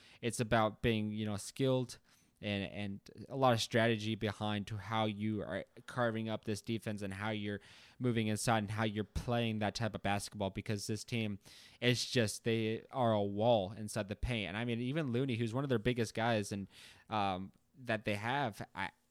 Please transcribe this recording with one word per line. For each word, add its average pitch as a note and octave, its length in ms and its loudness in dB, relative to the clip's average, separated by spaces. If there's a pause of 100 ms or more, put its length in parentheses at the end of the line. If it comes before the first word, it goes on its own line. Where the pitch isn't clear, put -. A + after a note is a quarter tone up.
(200)
It's A#2+ 200 -2
about A2 420 2
being, G#2+ 300 2
you G#2+ 120 -4
know, G#2+ 120 -2
skilled B2+ 640 -2 (420)
and, G2+ 320 -2
and G2+ 280 -8 (280)
a B2 60 -10
lot C3 180 6
of A2+ 80 4
strategy A2+ 540 2
behind G#2 540 -2
to G#2+ 80 -6
how A2 300 0
you G#2+ 340 0
are F2+ 240 -4 (240)
carving A2+ 400 0
up A2 160 -4
this G#2+ 160 -2
defense A2 420 -4
and G2 100 -4
how G2+ 180 -4
you're G#2 300 -4 (380)
moving A#2 300 2
inside A2 300 4
and G#2 120 0
how G#2+ 140 0
you're G#2+ 180 0
playing A#2 560 0
that G#2 160 0
type A2 180 -2
of - 120 -6
basketball, G2+ 460 -2
because G2+ 360 -4
this G#2+ 160 -4
team, A2 380 -4 (400)
it's B2 260 2
just, - 380 2
they A2+ 380 2 (100)
are A#2+ 200 4
a G#2+ 80 4
wall G2+ 560 4
inside G#2+ 320 -4
the G#2 60 -2
paint. A2+ 360 -2
And F#2+ 60 -4
I A2+ 80 -2
mean, A#2 160 -2
even C3+ 300 -2
Looney, B2 240 0
who's A2 180 0
one C3 120 0
of C#3+ 40 -2
their B2 120 4
biggest A#2 340 0
guys A2+ 380 2
and, G2 160 -4 (420)
um, G2 400 0 (340)
that A2 200 -2
they G#2+ 100 0
have, A#2 460 -2 (140)
I, F#2+ 140 -4 (220)